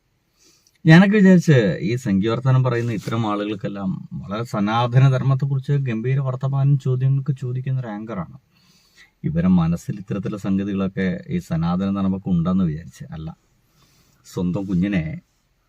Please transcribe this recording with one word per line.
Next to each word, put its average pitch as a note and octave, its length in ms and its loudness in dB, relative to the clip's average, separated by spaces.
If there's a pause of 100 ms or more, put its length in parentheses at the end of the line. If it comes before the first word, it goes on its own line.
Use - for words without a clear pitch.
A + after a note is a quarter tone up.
(880)
ഞാനൊക്കെ G3 320 10
വിചാരിച്ച് F3 380 6 (300)
ഈ A2 40 -2 (100)
സംഖ്യവർത്തമാനം A#2+ 640 2
പറയുന്ന A#2 320 -2
ഇത്തരം A2+ 320 -4
ആളുകൾക്കെല്ലാം G2+ 600 -6 (320)
വളരെ G#2 300 -8
സനാതന A#2+ 520 0 (100)
ധർമ്മത്തെക്കുറിച്ച് C3+ 600 -2 (140)
ഗംഭീര A#2+ 380 -2
വർത്തമാനം C3+ 480 0 (100)
ചോദ്യങ്ങൾക്ക് C3+ 580 0
ചോദിക്കുന്ന B2+ 420 -6
ഒരു A2+ 100 -10
ആങ്കറാണ്. G#2+ 420 -10 (920)
ഇവരെ E2+ 220 0 (100)
മനസ്സിൽ E2 420 -2
ഇത്തരത്തിലുള്ള G2 440 -8
സംഗതികളൊക്കെ G2 640 -2 (260)
ഈ F2+ 140 -4
സനാതന F2 400 -2 (100)
ധർമ്മക്ക് F#2+ 360 -2
ഉണ്ടെന്ന് F2+ 360 0
വിചാരിച്ച് D#2+ 340 -12 (120)
അല്ല. D#2 120 -12 (1040)
സ്വന്തം F#2 360 -2
കുഞ്ഞിനെ F#2 340 0 (640)